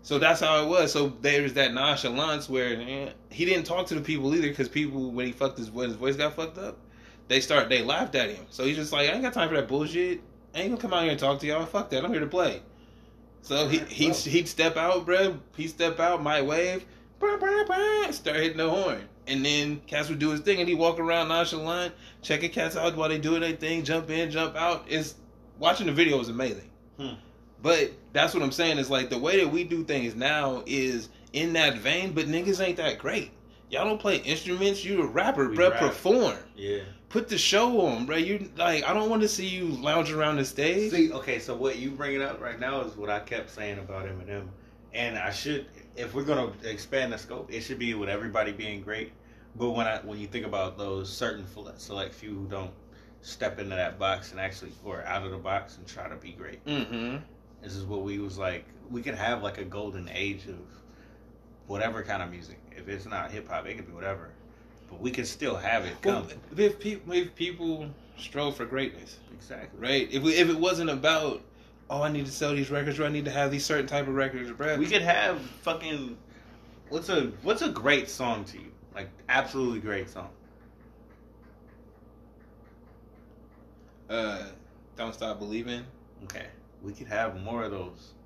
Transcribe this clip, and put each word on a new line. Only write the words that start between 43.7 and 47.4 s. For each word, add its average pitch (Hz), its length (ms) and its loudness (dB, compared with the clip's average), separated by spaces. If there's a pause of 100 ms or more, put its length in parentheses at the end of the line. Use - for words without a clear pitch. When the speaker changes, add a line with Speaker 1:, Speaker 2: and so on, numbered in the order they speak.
Speaker 2:
about 95 260 -8
Eminem. 95 400 -8 (480)
And 117 240 -4
I 95 140 -2
should, 143 340 -4 (300)
if 117 180 -8
we're 139 100 -4
gonna 131 280 0 (140)
expand 113 480 -2
the 107 40 -6
scope, - 340 -12